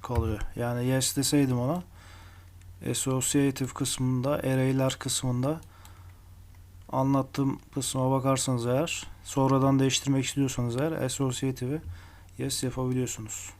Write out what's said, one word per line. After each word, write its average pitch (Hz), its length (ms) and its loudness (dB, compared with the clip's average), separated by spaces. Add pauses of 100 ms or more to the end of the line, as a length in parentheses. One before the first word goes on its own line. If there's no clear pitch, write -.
kalıyor. 113 320 0 (160)
Yani 120 300 -2
yes 131 300 2
deseydim 135 420 2
ona 151 240 0 (1080)
associative 135 800 2
kısmında, 127 640 0
array'ler 131 680 2
kısmında 131 640 0 (1300)
anlattığım 135 680 0 (140)
kısma 131 360 0
bakarsanız 131 560 2
eğer, 135 400 0 (180)
sonradan 135 540 4
değiştirmek 135 460 2
istiyorsanız 127 520 0
eğer 151 160 0
associative'i 131 880 -2 (580)
yes 135 240 -4
yapabiliyorsunuz. 127 960 -2